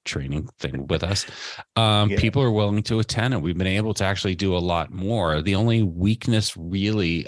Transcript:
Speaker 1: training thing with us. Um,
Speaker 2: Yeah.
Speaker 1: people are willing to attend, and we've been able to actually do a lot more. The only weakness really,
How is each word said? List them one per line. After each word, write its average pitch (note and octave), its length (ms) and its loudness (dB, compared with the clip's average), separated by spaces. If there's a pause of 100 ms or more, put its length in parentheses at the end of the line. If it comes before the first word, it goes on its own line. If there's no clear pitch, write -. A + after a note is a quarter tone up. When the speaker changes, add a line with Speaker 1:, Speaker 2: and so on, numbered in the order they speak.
Speaker 1:
training C#2+ 440 -6 (120)
thing C2+ 280 -6
with D#2+ 160 -2
us. F#2+ 220 -2 (500)
Um, G#2 360 4
Speaker 2:
Yeah. G2+ 80 0
Speaker 1:
people A2+ 240 2
are B2 80 4
willing G#2 320 2
to A2+ 160 0
attend, A2+ 340 0
and F#2+ 80 -2
we've E2 160 -2
been F#2 100 0
able G#2 280 0
to - 100 -2
actually F#2+ 300 0
do F#2 200 0
a F2+ 40 2
lot E2+ 320 -2
more. F#2 500 0
The G2 140 0
only A2+ 280 4
weakness G#2 720 0
really, F2+ 720 0